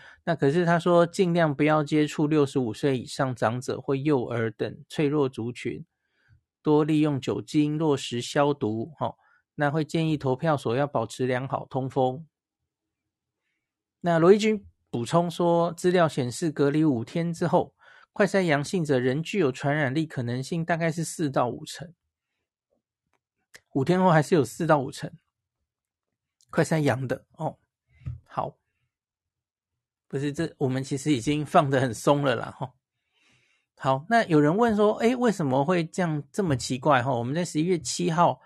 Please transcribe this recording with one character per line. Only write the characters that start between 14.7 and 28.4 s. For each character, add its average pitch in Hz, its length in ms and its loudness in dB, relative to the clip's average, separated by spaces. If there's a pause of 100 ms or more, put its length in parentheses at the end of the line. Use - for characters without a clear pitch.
补 120 160 -4
充 170 240 0
说， 170 440 0
资 180 180 0
料 175 160 4
显 127 240 -4
示 165 180 -4
隔 143 200 2
离 151 160 2
五 123 180 0
天 170 300 -4
之 170 140 -4
后， - 280 0 (380)
快 208 120 2
筛 196 180 0
阳 147 200 2
性 175 200 -2
者 143 140 2
仍 127 240 0
具 202 180 -4
有 143 120 2
传 143 240 -2
染 143 180 -2
力 156 120 -2
可 139 180 -8
能 120 180 -4
性 165 220 -6
大 165 140 -2
概 165 120 -2
是 165 140 -4
四 151 260 -4
到 127 200 0
五 117 160 -10
成。 - 280 -16 (1800)
五 135 100 0
天 180 180 2
后 185 80 4
还 160 120 6
是 185 140 0
有 147 80 4
四 - 220 -6
到 156 140 4
五 127 100 -4
成 - 220 -12 (1400)
快 165 140 0
筛 160 160 0
阳 131 280 0
的 - 260 -6
哦。 - 240 -8 (680)
好， - 340 -8 (1500)